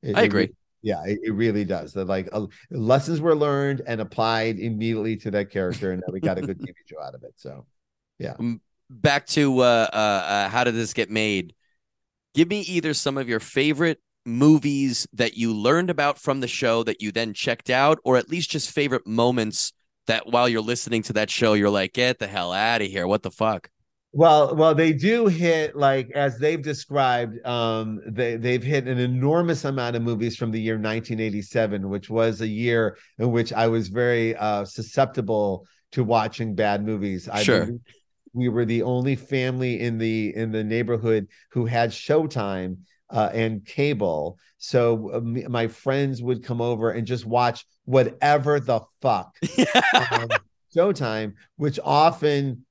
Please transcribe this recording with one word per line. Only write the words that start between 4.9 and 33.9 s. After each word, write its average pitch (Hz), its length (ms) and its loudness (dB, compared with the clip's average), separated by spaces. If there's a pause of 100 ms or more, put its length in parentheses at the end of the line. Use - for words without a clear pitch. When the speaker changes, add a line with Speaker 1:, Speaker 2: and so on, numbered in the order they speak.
Speaker 1:
to 110 140 -6
that 101 180 -2
character, 92 440 -2
and 90 120 -6
now - 60 -8
we 95 80 -8
got 92 180 -2
a 92 40 -4
good - 180 -6
Speaker 2:
<laughs> - 60 -12
Speaker 1:
T - 0 -
V - 80 -14 (160)
show 78 120 -16
out 67 140 -14
of 62 80 -20
it. 58 140 -20
So, 67 280 -18 (540)
yeah. - 180 -10
Speaker 2:
Um, 117 220 -6 (300)
back 139 380 0
to, 135 320 2
uh, 117 340 6
uh, - 20 -2
uh, 101 540 0
how 120 140 0
did 123 120 0
this 113 180 -4
get 107 160 -2
made? 104 440 -2 (800)
Give 165 160 4
me 208 120 -2
either 175 320 -2
some 139 240 -4
of 127 120 -6
your 113 100 0
favorite 151 640 0 (240)
movies 139 880 4
that 117 220 0
you 113 180 0
learned 143 360 2
about 143 280 0
from 139 220 -2
the 127 80 -4
show 117 360 0
that 110 180 -4
you 107 100 -4
then 110 220 -4
checked - 360 -4
out, 143 340 4
or 127 140 4
at 123 120 0
least 170 220 -4
just - 200 -4
favorite 139 340 0
moments 117 680 0 (340)
that 113 200 0
while 120 220 4
you're 113 120 0
listening 117 420 -2
to - 100 -6
that 107 160 0
show, 110 240 2
you're 101 160 4
like, 98 240 0
"Get 123 260 0
the 104 80 -6
hell 92 240 -4
outta 107 340 0
here. 95 220 -4
What 104 160 0
the 92 80 -8
fuck?" 110 380 -2 (460)
Speaker 1:
Well, 151 400 6
well, 160 200 6
they 160 180 4
do 214 320 2
hit, 165 500 0
like, 135 360 2
as 143 260 -2
they've 151 240 0
described, 127 840 -2
um, 110 580 -2
they, 117 300 -4
they've 120 260 0
hit 131 260 -2
an 127 120 -2
enormous 143 680 0
amount 127 300 -2
of 117 80 -2
movies 117 340 -2
from 113 140 -4
the 110 100 -4
year 110 160 -2
nineteen 110 420 -4
eighty-seven, 104 680 -2
which 101 220 -6
was 113 300 0
a 113 60 -2
year 113 480 0 (220)
in 120 140 0
which 117 200 0
I 113 160 2
was 113 200 0
very, 117 480 0